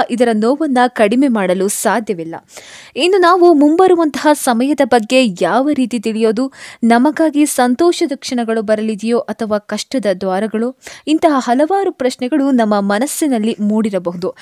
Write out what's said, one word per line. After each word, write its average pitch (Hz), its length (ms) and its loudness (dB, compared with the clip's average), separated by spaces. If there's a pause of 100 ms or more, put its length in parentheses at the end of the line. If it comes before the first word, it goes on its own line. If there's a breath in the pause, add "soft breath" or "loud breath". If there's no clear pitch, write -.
(100)
ಇದರ 240 220 0
ನೋವನ್ನ 247 460 0 (100)
ಕಡಿಮೆ 240 400 2
ಮಾಡಲು 190 400 0
ಸಾಧ್ಯವಿಲ್ಲ. 190 680 -4 (640 loud breath)
ಇನ್ನು 359 220 2
ನಾವು 349 360 6
ಮುಂಬರುವಂತಹ 320 760 2
ಸಮಯದ 269 520 0
ಬಗ್ಗೆ 247 360 2 (200)
ಯಾವ 214 280 0
ರೀತಿ 254 320 -2
ತಿಳಿಯೋದು, 220 520 -2 (320 loud breath)
ನಮಗಾಗಿ 294 600 2
ಸಂತೋಷದ 277 680 0
ಕ್ಷಣಗಳು 233 380 -6 (100)
ಬರಲಿದೆಯೋ 220 560 -2
ಅಥವಾ 214 400 -4
ಕಷ್ಟದ 214 480 -6 (140)
ದ್ವಾರಗಳು, 196 580 -4 (280 loud breath)
ಇಂತಹ 311 320 2
ಹಲವಾರು 311 540 0
ಪ್ರಶ್ನೆಗಳು 269 580 -2
ನಮ್ಮ 214 300 2
ಮನಸ್ಸಿನಲ್ಲಿ 226 800 -2
ಮೂಡಿರಬಹುದು. 196 800 -2